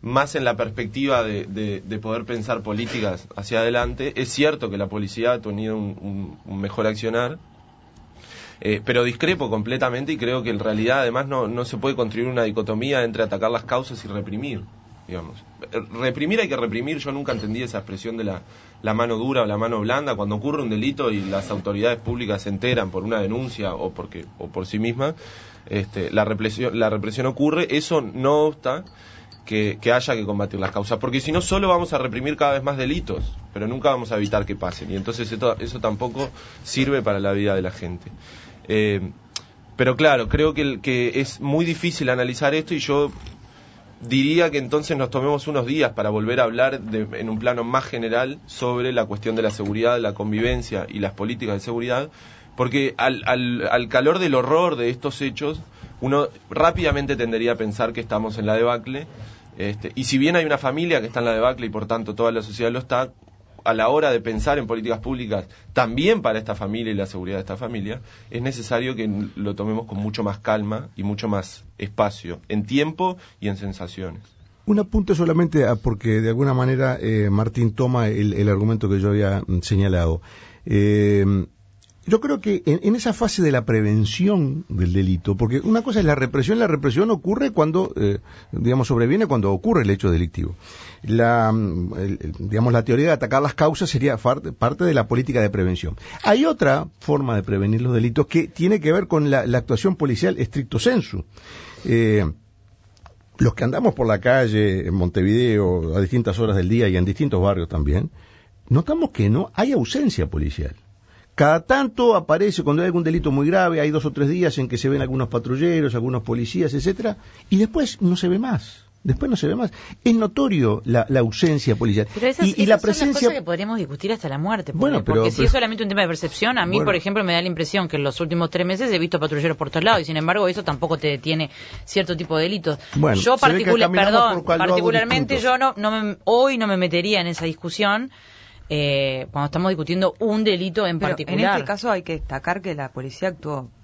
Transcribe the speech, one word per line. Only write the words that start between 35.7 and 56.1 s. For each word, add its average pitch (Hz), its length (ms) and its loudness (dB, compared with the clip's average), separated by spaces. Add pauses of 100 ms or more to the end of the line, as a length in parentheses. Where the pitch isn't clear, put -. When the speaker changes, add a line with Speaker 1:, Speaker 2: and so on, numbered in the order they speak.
Speaker 1:
tampoco 113 480 -4 (340)
sirve 135 380 0
para 101 180 0
la 98 140 0
vida 101 200 0
de 95 80 0
la 90 100 -4
gente. 87 380 -10 (600)
Eh, 104 420 0 (640)
pero 123 220 2
claro, 131 320 4
creo 151 240 2
que, 151 80 -2
el, 135 180 -2
que 123 400 0
es 135 220 -6
muy 147 240 0
difícil 165 440 -2
analizar 127 460 0
esto, 160 180 -4
y 151 60 -2
yo 143 320 0 (880)
diría 143 480 2
que 143 100 -2
entonces 143 360 -2
nos 131 140 -2
tomemos 135 380 0
unos 139 180 -2
días 135 260 0
para 107 180 -2
volver 110 300 0
a 127 40 6
hablar 120 360 2
de, 107 260 -4 (140)
en 113 100 -6
un 110 80 -4
plano 120 280 0
más 127 180 0
general 120 600 -4
sobre 123 480 -2
la 113 120 2
cuestión 107 300 -4
de 113 60 0
la 107 100 0
seguridad, 107 480 0
la 104 140 -2
convivencia 107 760 -2
y - 120 -10
las 98 120 -2
políticas 107 440 -6
de 95 40 -6
seguridad, 123 500 -4 (460)
porque 127 420 0
al, 127 280 0
al, 123 440 0
al 120 200 0
calor 139 300 4
del 160 160 2
horror 147 420 2
de 120 120 0
estos 131 320 -6
hechos, 147 380 -4 (400)
uno 139 280 2 (220)